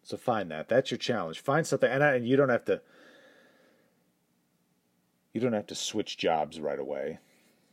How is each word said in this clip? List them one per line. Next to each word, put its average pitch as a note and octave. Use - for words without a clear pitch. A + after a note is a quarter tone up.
So -
find G2
that. D#2
That's B2+
your A#2+
challenge. F2+
Find D3
something, C3
and, C3+
I, D3
and A#2+
you C3
don't C3
have A#2
to, F#2
you A2+
don't B2
have G#2
to -
switch -
jobs D#2+
right C#2+
away, C#2